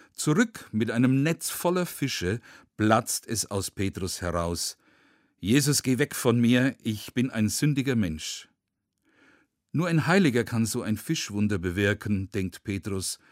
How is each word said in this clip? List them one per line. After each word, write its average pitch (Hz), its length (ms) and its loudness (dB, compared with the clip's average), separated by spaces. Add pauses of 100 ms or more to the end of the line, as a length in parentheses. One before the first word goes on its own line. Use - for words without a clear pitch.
(140)
Zurück - 580 0
mit 110 200 0
einem 131 320 4
Netz 165 260 -2
voller 180 360 0
Fische 117 540 -4 (380)
platzt 110 500 2
es - 240 -4
aus 101 180 -4
Petrus 95 520 -4
heraus: 85 560 -4 (640)
"Jesus, 135 440 2
geh 131 140 0
weg - 180 -2
von 120 240 2
mir, 123 440 4
ich 107 300 -6
bin 127 180 0
ein 107 180 0
sündiger 135 480 0
Mensch." 82 500 -4 (1300)
Nur 165 140 0
ein 156 200 2
Heiliger 151 380 4
kann 113 200 0
so 110 180 -4
ein 104 120 -2
Fischwunder 104 600 -2
bewirken, 98 760 -2
denkt 95 320 -6
Petrus. 98 560 -6 (120)